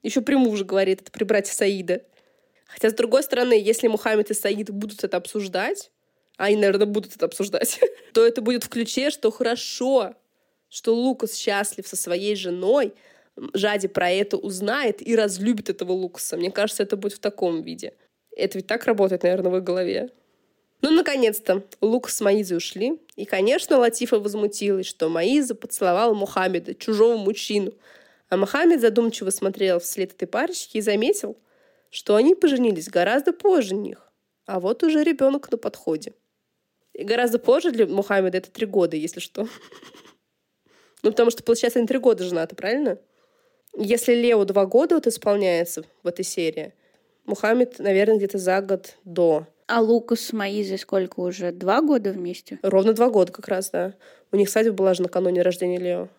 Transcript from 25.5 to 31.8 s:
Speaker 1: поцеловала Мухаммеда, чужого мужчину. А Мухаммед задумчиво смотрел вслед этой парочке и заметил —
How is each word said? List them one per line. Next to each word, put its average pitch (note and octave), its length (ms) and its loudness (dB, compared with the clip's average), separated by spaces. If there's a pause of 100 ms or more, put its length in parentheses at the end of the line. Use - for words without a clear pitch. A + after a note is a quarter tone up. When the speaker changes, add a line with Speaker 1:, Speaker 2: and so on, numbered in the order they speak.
Speaker 1:
поцеловала G#3 580 0
Мухаммеда, F#3+ 640 -2
чужого A3+ 420 2
мужчину. G#3 560 -2 (560)
А F3+ 80 0
Мухаммед C#4+ 440 4
задумчиво A3+ 480 2
смотрел G3 500 0
вслед F#3 340 -6
этой - 140 -8
парочке D#4 520 -6
и - 20 -4
заметил — G#3+ 560 0 (520)